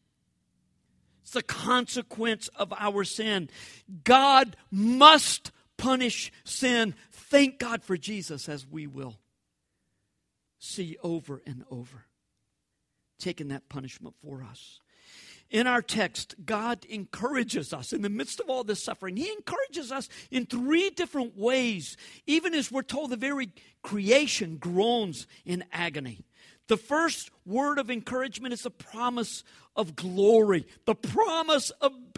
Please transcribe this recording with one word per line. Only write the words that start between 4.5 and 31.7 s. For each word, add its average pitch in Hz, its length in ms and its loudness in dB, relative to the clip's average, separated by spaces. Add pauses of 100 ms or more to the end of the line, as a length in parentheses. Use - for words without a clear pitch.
must 254 800 8 (240)
punish 254 560 0 (140)
sin. 233 500 0 (160)
Thank 277 480 4
God 233 240 -6
for 185 140 -2
Jesus, 165 500 -8
as 143 180 -8
we 151 220 -12
will 131 320 -14 (1400)
see 170 440 -10
over 156 420 -6
and 127 240 -12
over, 123 360 -16 (1120)
taking 165 300 -8
that 139 200 -12
punishment - 540 -14
for 139 180 -16
us. - 380 -20 (720)
In 240 160 2
our 240 160 2
text, - 500 -4 (100)
God 220 420 -2
encourages 220 880 -4
us 127 200 -10
in - 80 -4
the 202 80 -2
midst 233 300 -6
of 392 100 -6
all 254 140 -2
this 208 200 -4
suffering. 190 340 -8
He 359 140 -4
encourages 277 600 -6
us 269 180 -6 (220)
in 247 160 -2
three 302 420 0
different 262 480 -6
ways, 226 580 0 (300)
even 330 300 2
as 269 160 -2
we're 262 100 -2
told 277 300 -6
the 247 60 -6
very 262 340 -4 (320)
creation 208 720 2
groans 185 720 0 (180)
in 175 260 -6
agony. 147 540 -6 (400)
The 226 100 2
first 302 540 -2 (160)
word 277 320 0
of 254 140 -2
encouragement 247 600 -6
is 240 120 -10
the 247 80 -8
promise 240 720 -6 (320)
of 165 200 -4
glory. 196 720 6 (200)
The 214 100 2
promise 330 760 2
of, 269 240 0 (240)